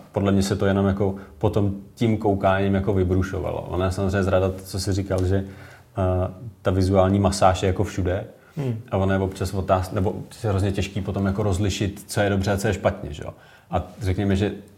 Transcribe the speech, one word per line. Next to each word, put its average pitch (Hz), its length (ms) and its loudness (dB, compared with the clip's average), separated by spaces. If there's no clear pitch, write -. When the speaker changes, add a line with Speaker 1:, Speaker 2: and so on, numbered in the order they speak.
Speaker 1:
podle 98 200 2
mě 98 120 4
se 98 120 0
to 98 100 0
jenom 98 220 4
jako 98 280 0
potom 101 380 0
tím 110 220 2
koukáním 98 580 2
jako 98 180 0
vybrušovalo. 90 680 0
Ona 90 240 -2
je 92 60 0
samozřejmě 98 320 0
zrada, 92 280 2
co - 160 -8
jsi 95 140 -2
říkal, 95 320 0
že, 92 120 2
eh, 92 920 -2
ta 101 100 0
vizuální 95 480 4
masáž 98 440 4
je 101 40 2
jako 92 160 0
všude. 92 420 -2
Speaker 2:
Hmm. 131 180 -4
Speaker 1:
A 104 60 -2
ona 95 160 2
je 95 60 2
občas 95 340 -2
otáz-, 92 400 0
nebo 98 220 -2
je 113 60 0
hrozně 98 220 2
těžký 98 300 -4
potom 98 240 -2
jako 98 180 0
rozlišit, 101 640 -2
co - 140 -2
je 101 80 2
dobře 98 220 0
a 101 60 0
co 104 100 -2
je 107 60 2
špatně, 95 400 -2
že - 120 -12
jo? - 80 -12
A 87 120 -2
řekněme, 98 340 0
že 101 160 2